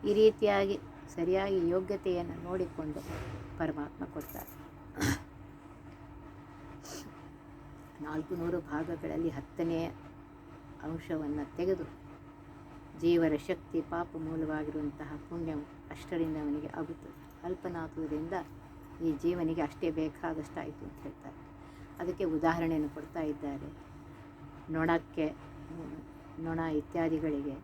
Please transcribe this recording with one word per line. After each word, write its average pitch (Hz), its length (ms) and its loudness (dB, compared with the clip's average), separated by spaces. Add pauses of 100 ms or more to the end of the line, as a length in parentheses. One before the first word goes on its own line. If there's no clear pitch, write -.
ಈ 202 40 8
ರೀತಿಯಾಗಿ 202 640 10 (380)
ಸರಿಯಾಗಿ 190 440 6 (100)
ಯೋಗ್ಯತೆಯನ್ನು 180 760 2
ನೋಡಿಕೊಂಡು 170 600 -2 (540)
ಪರಮಾತ್ಮ 151 480 -2
ಕೊಡ್ತಾರೆ. - 460 -8 (3500)
ನಾಲ್ಕು 151 340 0
ನೂರು 170 240 2
ಭಾಗಗಳಲ್ಲಿ 156 720 0
ಹತ್ತನೇ 165 500 0 (1040)
ಅಂಶವನ್ನು 156 600 0 (140)
ತೆಗೆದು 175 280 2 (1160)
ಜೀವರ 165 320 8 (140)
ಶಕ್ತಿ 175 340 0
ಪಾಪ 170 360 -2
ಮೂಲವಾಗಿರುವಂತಹ 151 1000 -2 (120)
ಪುಣ್ಯವು 160 360 -2 (260)
ಅಷ್ಟರಿಂದ 160 460 0
ಅವನಿಗೆ 147 380 0
ಆಗುತ್ತದೆ. 160 400 -6 (280)
ಅಲ್ಪನಾದುದರಿಂದ 165 880 -2 (720)
ಈ 160 60 6
ಜೀವನಿಗೆ 165 500 4
ಅಷ್ಟೇ 156 300 0
ಬೇಕಾದಷ್ಟಾಯಿತು 156 920 -2
ಅಂತ - 180 -10
ಹೇಳ್ತಾರೆ. - 340 -10 (640)
ಅದಕ್ಕೆ 175 260 0
ಉದಾಹರಣೆಯನ್ನು 160 640 4
ಕೊಡ್ತಾ 156 320 -6
ಇದ್ದಾರೆ. 147 480 -2 (1000)
ನೊಣಕ್ಕೆ, 160 580 4 (1120)
ನೊಣ 165 200 0
ಇತ್ಯಾದಿಗಳಿಗೆ 156 1040 2